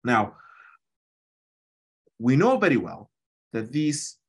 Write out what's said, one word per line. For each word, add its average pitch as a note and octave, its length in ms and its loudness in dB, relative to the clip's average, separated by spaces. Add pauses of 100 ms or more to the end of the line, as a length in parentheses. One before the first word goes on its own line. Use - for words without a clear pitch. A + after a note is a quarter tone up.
Now, A2+ 340 0 (1800)
we B2 180 2
know A#3 200 4
very E3+ 220 2
well - 320 -8 (420)
that A2+ 180 -8
these D3 460 -4 (120)